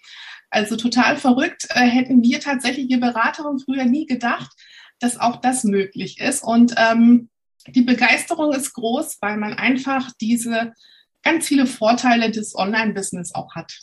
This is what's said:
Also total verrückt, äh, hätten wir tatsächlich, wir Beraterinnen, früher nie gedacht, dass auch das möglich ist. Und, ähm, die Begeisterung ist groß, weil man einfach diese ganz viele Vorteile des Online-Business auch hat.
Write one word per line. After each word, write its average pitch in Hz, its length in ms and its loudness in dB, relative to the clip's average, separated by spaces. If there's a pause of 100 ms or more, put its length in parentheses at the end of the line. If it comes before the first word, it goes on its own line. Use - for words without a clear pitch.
(520)
Also 208 240 -2
total 240 400 0
verrückt, 269 540 0
äh, 247 120 2
hätten 247 420 4
wir 285 160 2
tatsächlich, 269 480 -4
wir 254 100 2
Beraterinnen, 247 640 -2
früher 262 240 -2
nie 294 220 0
gedacht, 254 440 -4 (480)
dass 240 180 -4
auch 240 200 -2
das 254 260 -2
möglich 196 560 -2
ist. - 240 -4
Und, 233 340 4
ähm, 233 540 4 (380)
die 254 140 4
Begeisterung 277 680 0
ist 269 220 -4
groß, 247 460 -4
weil 208 160 -4
man 208 180 -6
einfach 254 560 -2 (100)
diese 233 520 -2 (500)
ganz 320 240 0
viele 277 200 2
Vorteile 233 680 2
des 220 240 -8
Online-Business 196 760 -4
auch - 220 -10
hat. - 280 -14